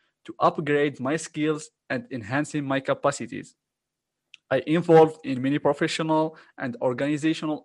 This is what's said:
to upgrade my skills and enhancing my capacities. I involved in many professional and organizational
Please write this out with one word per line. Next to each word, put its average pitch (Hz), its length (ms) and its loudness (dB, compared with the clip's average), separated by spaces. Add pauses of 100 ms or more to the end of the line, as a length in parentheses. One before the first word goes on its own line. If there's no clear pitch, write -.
(240)
to - 160 -16
upgrade 147 580 0
my 131 160 -4
skills 156 560 -4 (180)
and 123 220 -6
enhancing 139 540 -4
my 135 160 0
capacities. 135 760 -4 (960)
I 135 160 0
involved 160 580 6
in 131 160 -4
many 139 200 0
professional 156 760 0 (220)
and 127 240 -8
organizational 147 840 -2